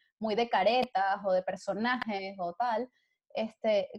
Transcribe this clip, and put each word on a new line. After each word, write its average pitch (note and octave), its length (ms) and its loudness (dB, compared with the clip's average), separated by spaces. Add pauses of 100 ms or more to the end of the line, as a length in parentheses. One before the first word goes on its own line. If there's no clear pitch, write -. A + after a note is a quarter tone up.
(200)
muy G#3+ 160 -2
de A#3 120 2
caretas G3+ 800 2
o G3 60 0
de F#3 100 4
personajes G3+ 960 -4
o F3 160 -6
tal, A#3 340 -2 (460)
este, A3 640 0